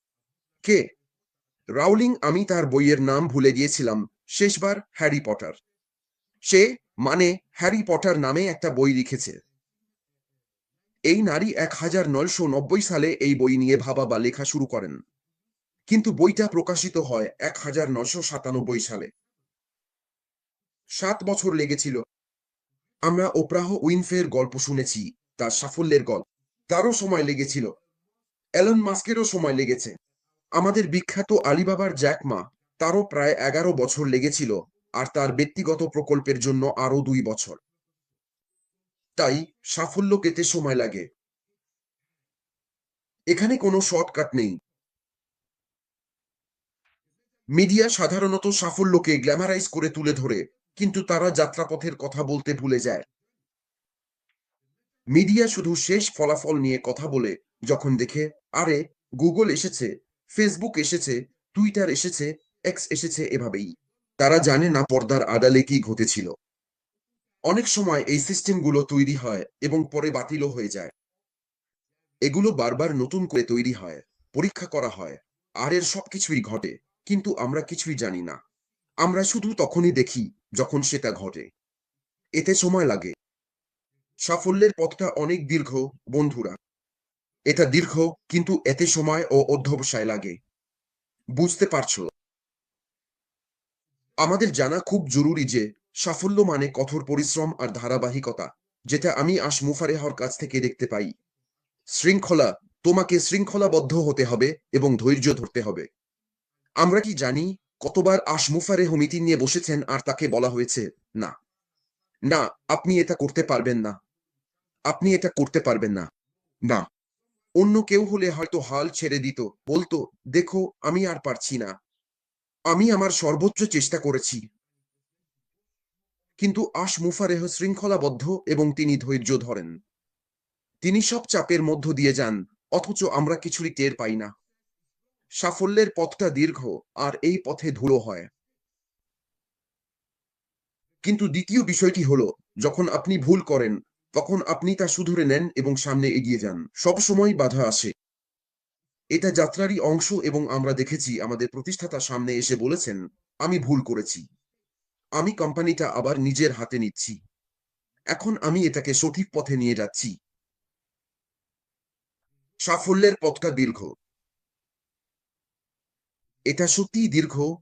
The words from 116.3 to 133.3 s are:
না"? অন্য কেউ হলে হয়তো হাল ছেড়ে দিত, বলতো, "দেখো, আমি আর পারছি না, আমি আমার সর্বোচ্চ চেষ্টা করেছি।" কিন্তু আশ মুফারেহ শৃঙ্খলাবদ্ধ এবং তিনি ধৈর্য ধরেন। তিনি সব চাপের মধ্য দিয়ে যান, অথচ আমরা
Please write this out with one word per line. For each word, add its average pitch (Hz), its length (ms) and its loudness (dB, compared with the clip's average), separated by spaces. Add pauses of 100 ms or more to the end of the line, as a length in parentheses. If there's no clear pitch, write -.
না"? 113 260 0 (680)
অন্য 208 260 6
কেউ 208 240 2
হলে 190 240 -2
হয়তো 160 300 -4
হাল 139 300 -4
ছেড়ে 147 300 -4
দিত, 127 220 -6
বলতো, 147 640 -4 (200)
"দেখো, 175 440 -2 (100)
আমি 180 260 0
আর 170 160 -6
পারছি 131 340 -6
না, 98 240 -8 (800)
আমি 185 280 4
আমার 190 200 2
সর্বোচ্চ 165 520 0
চেষ্টা 165 340 0
করেছি।" 127 500 -4 (1900)
কিন্তু 202 360 0
আশ 170 280 -4
মুফারেহ 175 460 -2
শৃঙ্খলাবদ্ধ 185 1000 -2
এবং 151 300 2
তিনি 147 200 2
ধৈর্য 127 420 -2
ধরেন। 95 400 -10 (1040)
তিনি 190 200 4
সব 240 240 -2
চাপের 170 380 2
মধ্য 156 300 -2
দিয়ে 139 200 4
যান, 110 320 -2 (260)
অথচ 180 320 -2
আমরা 151 320 0